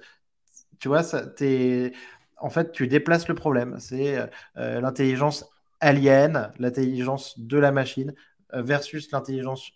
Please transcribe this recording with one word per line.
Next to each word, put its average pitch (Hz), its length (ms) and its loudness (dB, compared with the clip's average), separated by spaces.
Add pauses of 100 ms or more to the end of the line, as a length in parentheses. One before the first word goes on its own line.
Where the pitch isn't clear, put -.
(800)
tu 135 100 -6
vois, 156 140 4
ça, 139 220 -4
t'es, 127 680 0 (440)
en 147 120 -10
fait, 165 240 -2
tu 131 140 -2
déplaces 165 420 2
le 165 60 -2
problème. 127 440 -2
C'est, 135 380 -4
euh, 117 100 -6 (300)
euh, 120 240 -6
l'intelligence 131 640 0 (340)
alien, 139 800 6
l'intelligence 127 800 -4
de 120 180 -2
la 143 140 6
machine, 135 420 -2 (400)
euh, 127 80 -4
versus 143 500 -4
l'intelligence 131 640 -6